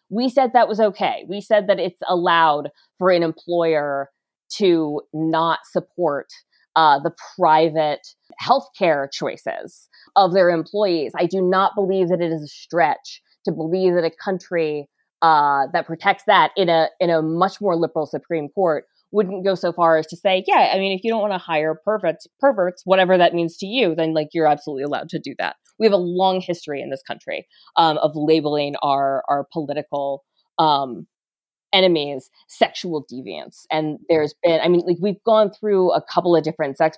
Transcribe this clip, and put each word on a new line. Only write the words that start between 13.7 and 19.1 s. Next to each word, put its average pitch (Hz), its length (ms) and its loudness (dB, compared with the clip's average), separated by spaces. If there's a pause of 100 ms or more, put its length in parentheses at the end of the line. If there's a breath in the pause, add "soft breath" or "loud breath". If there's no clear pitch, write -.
that 175 100 0
a 160 60 -2
country, 160 760 -6 (340)
uh, 143 500 2
that 175 140 -2
protects 165 400 -2
that 180 300 4
in 185 120 2
a, 165 200 2 (100)
in 175 120 0
a 165 120 2
much 165 380 -2
more 190 160 0
liberal 160 300 -2
Supreme 151 420 -8
Court 170 380 -2 (260)